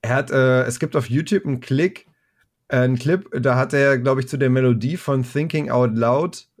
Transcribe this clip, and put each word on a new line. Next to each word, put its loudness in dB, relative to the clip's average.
Er -2
hat, -2
äh, 2
es -6
gibt -4
auf -2
YouTube 0
einen -4
Klick, -2
äh, -2
einen 2
Clip, -2
da 0
hat 0
er, 4
glaub 0
ich, -4
zu -6
der 2
Melodie 2
von -2
Thinking -4
Out 2
Loud 0